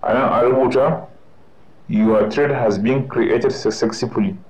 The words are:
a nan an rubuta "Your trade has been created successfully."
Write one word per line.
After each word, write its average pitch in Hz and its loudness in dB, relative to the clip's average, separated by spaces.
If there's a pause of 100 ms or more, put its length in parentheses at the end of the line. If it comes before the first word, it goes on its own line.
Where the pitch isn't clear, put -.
a 110 0
nan 135 0
an 120 2
rubuta 131 0 (800)
"Your 107 2
trade 143 0
has 110 0
been 127 0
created 113 0
successfully." - -2 (140)